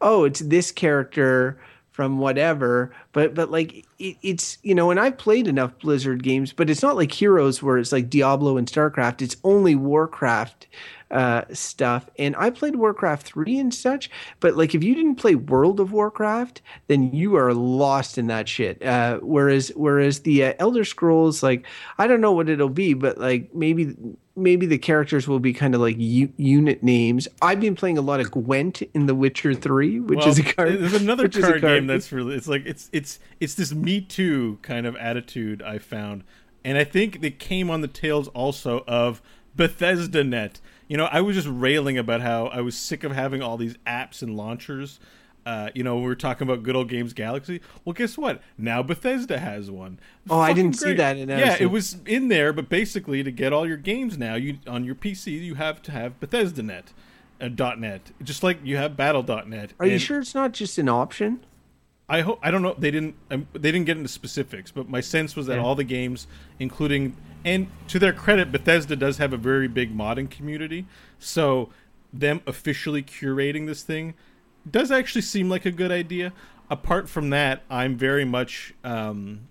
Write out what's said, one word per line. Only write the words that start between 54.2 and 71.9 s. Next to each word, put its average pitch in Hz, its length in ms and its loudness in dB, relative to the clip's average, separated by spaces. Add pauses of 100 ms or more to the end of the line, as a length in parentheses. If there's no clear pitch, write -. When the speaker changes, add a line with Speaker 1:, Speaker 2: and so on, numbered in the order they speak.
Speaker 2:
you, 139 220 -6 (100)
on 123 160 -6
your 127 100 -8
P 202 200 -8
C, 185 240 -10
you 170 180 -12
have 156 260 -6
to - 100 -14
have 123 280 -10
Bethesda 175 420 -2
Net, 98 300 -12 (480)
uh, 123 80 -8
dot 123 320 -4
net, 101 320 -10 (100)
just 139 220 -6
like 180 180 0
you 139 140 -4
have 143 200 -4
Battle 139 280 0
dot 110 240 -6
net. 107 320 -14
Speaker 1:
Are 180 60 2
you 202 80 4
Speaker 2:
And 175 60 0
Speaker 1:
sure 285 200 -2
it's - 140 -8
not 269 180 -2
just - 260 -8
an 143 100 2
option? 208 560 -2 (640)
Speaker 2:
I 160 120 0
hope, 190 220 -2
I 151 100 0
don't 185 100 0
know. 180 160 -2
They 147 140 0
didn't, 156 220 -4 (160)
um, 139 220 -6
they 151 200 0
didn't 175 140 0
get 165 100 0
into 143 120 -8
specifics, - 600 -10
but 127 180 -10
my 131 120 -4
sense 156 340 -4
was 143 120 -8
that 131 100 -2
Speaker 1:
Yeah. 120 60 -2
Speaker 2:
all 127 120 0
the 143 100 -2
games, 127 420 -6 (340)
including, 139 560 -4 (280)
and 185 220 -2 (220)
to 185 100 -2
their 185 140 4
credit, 185 400 2
Bethesda 151 420 2
does 139 240 0
have 139 140 0
a 127 60 -4
very 131 280 0
big 120 300 -4
modding 117 340 -4
community, 151 560 -10 (320)
so 131 520 0 (420)